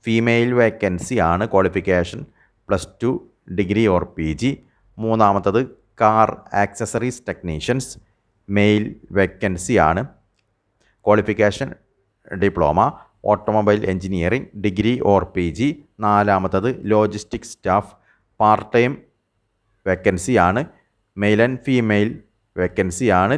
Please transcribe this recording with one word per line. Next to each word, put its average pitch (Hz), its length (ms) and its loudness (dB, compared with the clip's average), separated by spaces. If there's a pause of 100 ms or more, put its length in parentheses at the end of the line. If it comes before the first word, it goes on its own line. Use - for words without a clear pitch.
ഫീമെയിൽ 117 560 2
വേക്കൻസി 104 560 -2 (140)
ആണ്. 90 120 0 (120)
Qualification 90 680 0 (460)
പ്ലസ് 90 320 -4
ടു 117 100 -2 (480)
degree 101 360 0
or 87 100 0 (140)
പി 80 100 -4 (140)
ജി. 123 80 0 (540)
മൂന്നാമത്തത് 104 560 2 (420)
കാർ 110 280 4 (320)
ആക്സസറീസ് 117 680 -4
ടെക്നീഷ്യൻസ്, 90 640 -6 (680)
മെയിൽ 104 280 2 (340)
വേക്കൻസി 95 580 -2 (120)
ആണ്. 85 140 2 (1040)
Qualification 104 640 2 (760)
diploma, 90 440 2 (440)
automobile 104 520 0 (100)
engineering, 92 520 -2 (200)
degree 107 300 0 (160)
or 98 100 6 (140)
പി 90 100 -2 (140)
ജി. 135 100 0 (360)
നാലാമത്തത് 101 640 2 (240)
ലോജിസ്റ്റിക് 107 580 -2
സ്റ്റാഫ്, 101 420 -2 (480)
പാർട്ട് 107 340 2
ടൈം 123 160 4 (960)
വേക്കൻസി 92 460 -2 (120)
ആണ്. 110 160 0 (600)
Male 107 240 4
and 127 100 -4 (120)
female 110 440 0 (480)
വേക്കൻസി 92 480 -2 (120)
ആണ്. 113 160 2